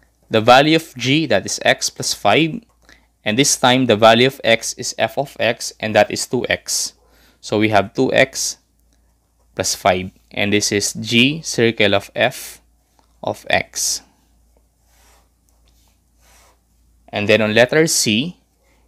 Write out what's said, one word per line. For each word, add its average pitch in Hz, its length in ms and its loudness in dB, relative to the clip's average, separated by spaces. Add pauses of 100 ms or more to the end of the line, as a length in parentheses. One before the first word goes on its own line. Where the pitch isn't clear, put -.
(300)
The 113 100 0
value 135 380 6
of - 180 -6
g, 135 300 -2
that 101 200 -2
is - 200 -8
x - 240 0
plus - 240 -8
five, 147 500 0 (640)
and 110 120 -2
this 135 200 0
time 127 300 2
the 110 100 2
value 117 300 6
of 135 140 -4
x 113 340 0
is - 220 -10
f 110 200 -4
of 143 200 -8
x, 113 440 -4
and 110 140 -6
that 104 140 4
is - 160 -6
two - 220 -4
x. - 460 -6 (480)
So - 180 -4
we 107 80 2
have 101 260 0
two 131 200 -2
x - 420 -2 (1000)
plus - 220 -6
five, 92 360 -2 (200)
and 104 220 -2
this 104 180 0
is 101 220 -2
g 120 480 0
circle 113 520 0
of 98 220 -4
f - 460 -4 (600)
of - 280 -8
x. - 520 -4 (3000)
And 107 180 -6
then 107 140 4
on 107 120 0
letter 127 320 4
C, 135 520 -2 (500)